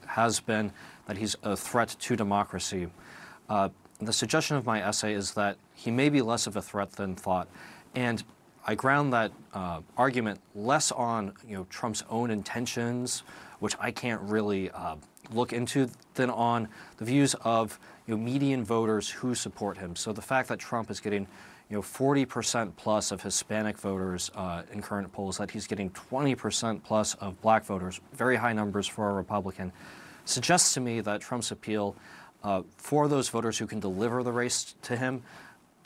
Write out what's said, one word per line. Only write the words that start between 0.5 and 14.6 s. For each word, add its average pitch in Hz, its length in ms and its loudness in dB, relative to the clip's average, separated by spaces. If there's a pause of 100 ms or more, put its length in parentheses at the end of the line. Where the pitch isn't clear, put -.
that 101 120 -6
he's 104 260 -2
a 101 140 0
threat - 420 0
to - 160 0
democracy. 101 720 0 (640)
Uh, 98 200 4 (300)
the 113 140 -2
suggestion 151 420 2
of 123 100 0
my 110 160 2
essay 104 320 0
is 98 200 -2
that 101 240 2 (160)
he - 180 -4
may 131 160 4
be 147 140 6
less 117 260 2
of 104 80 -6
a 98 60 0
threat 101 320 -2
than 95 220 -4
thought, 92 320 0 (480)
and 120 280 0 (420)
I 107 100 0
ground 139 380 4
that, 110 180 2 (220)
uh, 87 280 -6 (160)
argument 120 420 2 (140)
less 127 380 2
on, 113 420 -2 (140)
you 104 100 -8
know, 90 120 -8
Trump's - 400 -4
own 117 200 0
intentions, 120 960 -2 (360)
which 107 200 -2
I 117 120 0
can't 117 300 -2
really, 101 500 0